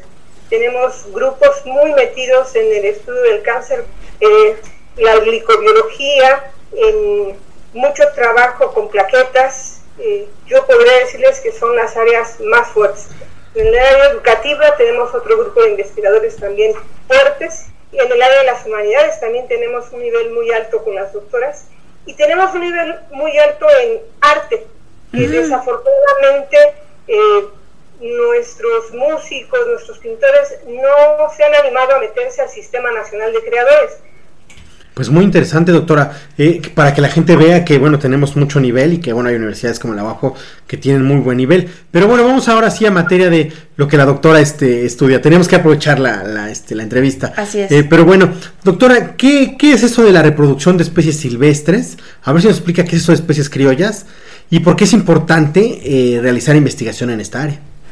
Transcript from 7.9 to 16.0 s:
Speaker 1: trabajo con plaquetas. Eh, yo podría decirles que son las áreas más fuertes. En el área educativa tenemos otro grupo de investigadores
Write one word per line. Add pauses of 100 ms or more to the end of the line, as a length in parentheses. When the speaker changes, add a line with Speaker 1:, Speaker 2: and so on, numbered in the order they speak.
Speaker 1:
trabajo
con
plaquetas. (180)
Eh, (200)
yo
podría
decirles
que
son
las
áreas
más
fuertes. (480)
En
el
área
educativa
tenemos
otro
grupo
de
investigadores